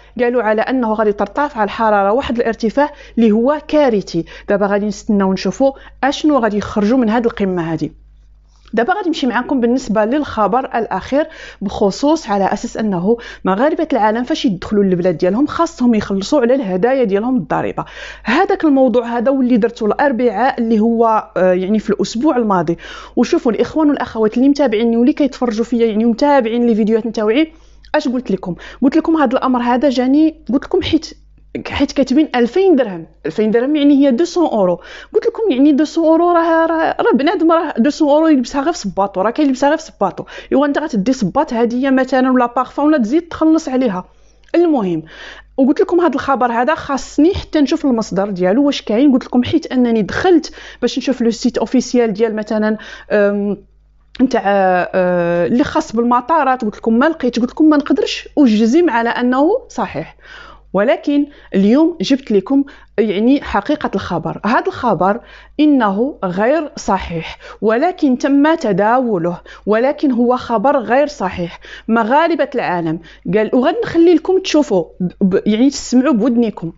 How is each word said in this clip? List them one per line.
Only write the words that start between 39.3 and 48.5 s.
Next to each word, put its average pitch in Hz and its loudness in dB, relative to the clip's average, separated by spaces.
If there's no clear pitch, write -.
كيلبسها 277 0
غير 311 2
في 320 -14
صباطو. - -6
ايوا 277 2
انت 285 -2
غتدي 254 -2
صباط 254 -2
هديه 240 -2
مثلًا 262 0
ولا 254 2
بارفان 254 -4
ولا 302 4
تزيد 269 0
تخلص 320 0
عليها. 247 -2
المهم، 226 0
وقلت 269 2
لكم 349 2
هذا 285 0
الخبر 254 -2
هذا 254 0
خاصني 294 -2
حتى - -2
نشوف 302 0
المصدر 214 -2
ديالو 196 0